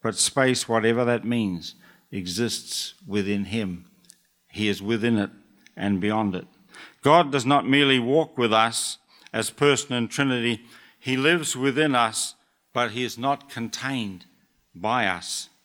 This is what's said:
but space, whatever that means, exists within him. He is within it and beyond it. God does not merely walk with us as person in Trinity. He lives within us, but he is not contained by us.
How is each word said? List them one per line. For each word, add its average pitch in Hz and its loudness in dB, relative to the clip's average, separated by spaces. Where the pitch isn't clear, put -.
but 110 -4
space, 131 0
whatever 117 2
that 120 0
means, 104 -2
exists 98 -6
within 101 -2
him. 92 -6
He 107 -2
is 95 -2
within 113 0
it 98 -2
and 101 0
beyond 104 0
it. 90 -8
God 151 6
does 135 0
not 139 2
merely 135 4
walk 139 0
with 120 2
us 113 2
as 113 -2
person 135 2
in 120 -2
Trinity. 120 0
He 131 -2
lives 156 2
within 135 0
us, 117 0
but 123 -2
he 123 -4
is 113 -8
not 139 -4
contained 113 -8
by 110 -2
us. - -6